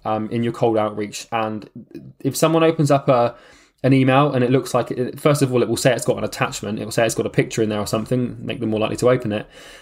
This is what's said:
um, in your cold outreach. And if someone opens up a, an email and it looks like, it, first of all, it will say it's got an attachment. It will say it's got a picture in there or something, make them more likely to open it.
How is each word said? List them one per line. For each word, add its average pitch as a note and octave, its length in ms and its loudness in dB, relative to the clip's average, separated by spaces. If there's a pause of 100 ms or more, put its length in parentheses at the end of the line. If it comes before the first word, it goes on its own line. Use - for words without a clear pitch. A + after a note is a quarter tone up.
um, G#2+ 240 -2
in A#2 120 -2
your A#2 120 -2
cold A#2 240 0
outreach. G#2 560 -4
And A2 360 -4 (520)
if C3+ 160 -4
someone D#3+ 260 4
opens D#3+ 280 2
up C#3 180 4
a, A#2+ 260 2 (480)
an C3+ 100 4
email C3+ 400 4
and B2 100 2
it A#2+ 80 0
looks C3 220 0
like, A#2+ 180 0
it, B2+ 280 -6
first D3 220 2
of C3 100 2
all, A#2+ 100 2
it G#2 60 2
will A#2 80 0
say B2+ 180 2
it's A#2 120 -4
got A2+ 120 0
an G#2 60 -4
attachment. G#2+ 560 -6
It G#2+ 60 -8
will G#2+ 60 -10
say A#2 140 2
it's - 100 -2
got G#2+ 100 -2
a - 60 -6
picture - 300 0
in A2 60 2
there G#2+ 120 -2
or G2+ 80 -4
something, A#2 520 -4
make A#2 220 -8
them A2+ 80 -2
more G#2+ 100 0
likely G#2+ 180 -2
to A#2+ 120 4
open A#2+ 240 0
it. G#2 140 -6 (340)